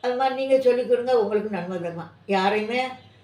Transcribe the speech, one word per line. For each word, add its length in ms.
அது 120
மாதிரி 180
நீங்க 260
சொல்லிக் 280
கொடுங்க, 300
உங்களுக்கு 320
நன்மை 300
தருவான். 320
யாரையுமே 560